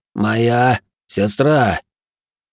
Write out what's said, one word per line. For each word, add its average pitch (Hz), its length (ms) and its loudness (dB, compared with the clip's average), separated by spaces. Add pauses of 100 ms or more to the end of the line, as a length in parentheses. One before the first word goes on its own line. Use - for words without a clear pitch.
(140)
моя 117 680 0 (260)
сестра? 110 760 0 (720)